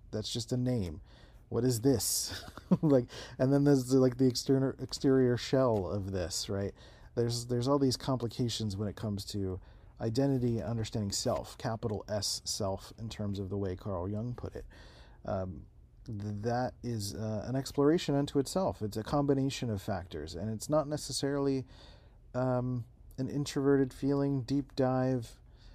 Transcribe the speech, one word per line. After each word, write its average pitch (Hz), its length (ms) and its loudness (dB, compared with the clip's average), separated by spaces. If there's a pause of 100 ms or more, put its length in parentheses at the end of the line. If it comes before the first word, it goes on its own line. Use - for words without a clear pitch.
that's 107 220 -6
just 117 200 -6
a 131 40 2
name. 120 460 -2 (480)
What 117 140 2
is 123 160 2
this? - 680 0
<laughs> - 340 0
Like, 135 240 6 (320)
and 135 120 4
then 143 140 6
there's 139 220 6
the, 131 120 6
like, 127 200 6
the 131 80 6
exterior, 131 560 2
exterior 127 560 4
shell 117 480 2
of 95 260 -2
this, 90 380 -2
right? 98 220 -2 (420)
There's, 120 320 0
there's 123 200 0
all 143 120 4
these 135 180 4
complications 117 800 -2
when 104 100 -4
it 92 100 -6
comes 104 300 -4
to 95 320 -4 (400)
identity, 120 640 0
understanding 107 480 -4
self, - 460 -4
capital 110 500 -6
S - 380 -4
self, - 540 -4
in 113 100 -8
terms 104 300 -4
of 98 100 -6
the 98 80 -4
way 98 180 -2
Carl 90 320 -6
Jung 110 300 -4
put - 180 -10
it. - 120 -12 (580)
Um, 92 380 -4 (440)
th-, 104 360 -6
that 120 400 -2
is, 110 320 -6
uh, 107 320 -4
an 123 100 -2
exploration 143 580 2
unto 143 240 0
itself. 143 440 -2
It's 107 160 -4
a 110 40 -2
combination 135 680 0
of 101 100 -2
factors, 85 540 -6
and 95 160 -4
it's 107 180 -6
not 151 180 2
necessarily, 139 800 -2 (720)
um, 123 500 0 (320)
an 131 140 -2
introverted 139 640 2
feeling, 139 480 0
deep 135 340 -2
dive, 131 640 0 (340)